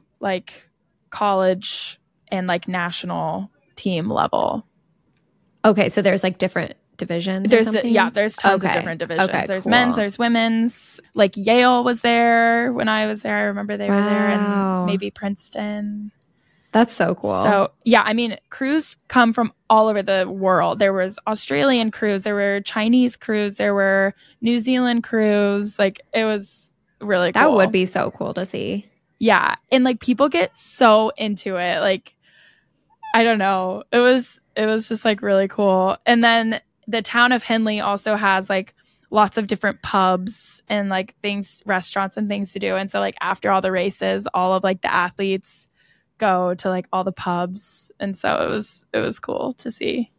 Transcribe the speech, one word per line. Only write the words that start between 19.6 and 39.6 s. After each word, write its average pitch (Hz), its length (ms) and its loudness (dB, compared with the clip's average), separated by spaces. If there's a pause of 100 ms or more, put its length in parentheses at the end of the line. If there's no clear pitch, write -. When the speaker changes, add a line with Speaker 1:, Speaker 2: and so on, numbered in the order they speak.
Speaker 1:
all 220 180 6
over 208 140 0
the 190 260 0
world. 185 520 0
There 196 140 2
was 190 340 -4
Australian 240 640 0
crews, 196 320 -2
there 208 120 -4
were 202 260 0
Chinese 233 540 0
crews, 208 400 -4
there 202 200 0
were 196 380 2 (280)
New 240 180 0
Zealand 247 440 0
crews. 208 760 0
Like, 196 240 0 (120)
it 220 120 0
was 208 480 -6 (260)
really 185 320 0
cool. 208 100 4
Speaker 2:
That 302 100 6
would 214 200 4
be 185 140 2
so - 260 -2
cool - 220 -8
to 180 120 -6
see. 196 420 -8 (320)
Speaker 1:
Yeah, - 360 2 (160)
and, 254 120 4
like, 254 160 0
people 269 300 2
get 349 260 -2
so 220 600 2
into 202 400 -6
it. 175 220 -2
Like, 190 360 -2 (1000)
I 233 80 4
don't 226 160 2
know. 190 520 -2
It 240 80 2
was, 247 420 2 (140)
it 214 100 0
was 220 220 -2
just, 220 180 -6
like, 208 160 0
really 196 260 2
cool. 190 500 2 (100)
And 233 160 4
then 226 360 2 (280)
the 220 160 -4
town 240 280 2
of 240 120 2
Henley 220 360 0
also 202 360 -2
has, 190 340 2
like, 196 240 -4 (380)
lots 208 260 2
of 220 80 -2
different 202 380 -4